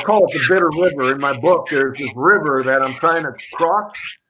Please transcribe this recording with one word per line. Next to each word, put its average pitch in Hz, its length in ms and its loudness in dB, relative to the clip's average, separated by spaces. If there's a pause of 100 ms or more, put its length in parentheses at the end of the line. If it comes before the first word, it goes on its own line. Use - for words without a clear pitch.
call 214 240 4
it - 60 -4
the 135 140 -2
bitter 175 220 4
river 151 440 0
in 139 60 -8
my 139 160 -2
book. 160 340 2
There's 135 280 -2
this 139 180 -8
river 151 480 2
that 135 200 2
I'm 131 120 -4
trying 165 280 0
to 131 100 -8 (200)
cross, 190 380 0 (380)